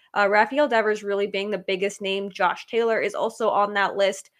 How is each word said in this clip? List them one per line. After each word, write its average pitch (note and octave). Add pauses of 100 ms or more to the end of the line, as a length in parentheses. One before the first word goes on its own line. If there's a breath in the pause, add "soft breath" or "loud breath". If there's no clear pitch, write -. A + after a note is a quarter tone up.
(160 soft breath)
Uh, G3+
Rafael A#3
Devers G#3+
really G3+
being G3
the G3
biggest F#3+
name. G3
Josh -
Taylor A3+
is -
also A3
on G#3
that G3
list, G3 (100)